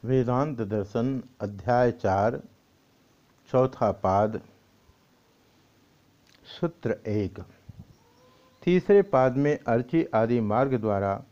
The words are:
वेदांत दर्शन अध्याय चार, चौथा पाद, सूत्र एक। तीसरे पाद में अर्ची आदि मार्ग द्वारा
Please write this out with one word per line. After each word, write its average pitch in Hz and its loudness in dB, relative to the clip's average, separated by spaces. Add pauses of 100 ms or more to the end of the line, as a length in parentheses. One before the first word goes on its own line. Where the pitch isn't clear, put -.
वेदांत 127 0
दर्शन 113 -4 (200)
अध्याय 120 0
चार, 104 0 (1080)
चौथा 127 0
पाद, 101 0 (2000)
सूत्र - -4 (120)
एक। 101 -2 (1200)
तीसरे 180 4
पाद 131 2
में 147 0
अर्ची 123 0 (100)
आदि 113 2
मार्ग 123 0
द्वारा 101 0 (180)